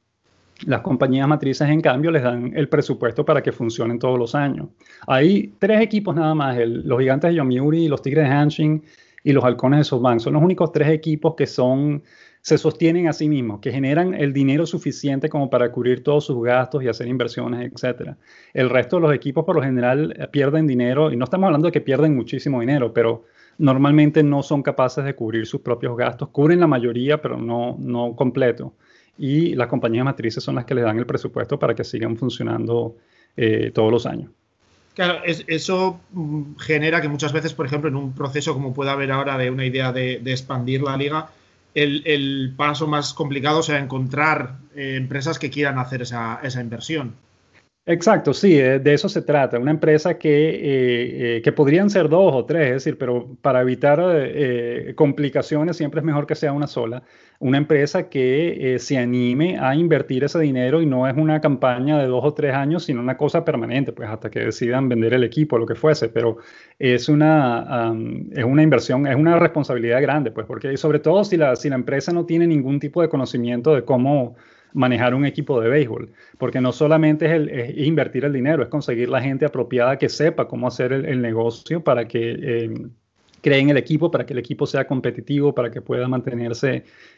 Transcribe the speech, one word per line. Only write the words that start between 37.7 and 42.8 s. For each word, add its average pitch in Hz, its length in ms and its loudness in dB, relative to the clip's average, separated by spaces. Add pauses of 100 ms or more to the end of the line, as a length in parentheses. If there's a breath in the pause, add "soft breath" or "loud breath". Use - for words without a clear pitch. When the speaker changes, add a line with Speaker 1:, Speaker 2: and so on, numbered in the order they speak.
Speaker 2:
en 135 80 -4
un 135 160 -6
proceso 143 400 -4
como 131 200 -6
puede 139 180 -2
haber 139 200 -2
ahora 135 260 -2
de 127 140 -2
una 131 140 -4
idea 127 260 -2
de, 127 320 -4
de 131 80 -4
expandir 131 520 -4
la 139 120 -4
liga, 147 360 -4 (440 loud breath)
el, 147 300 0
el 139 500 -2
paso 147 320 -2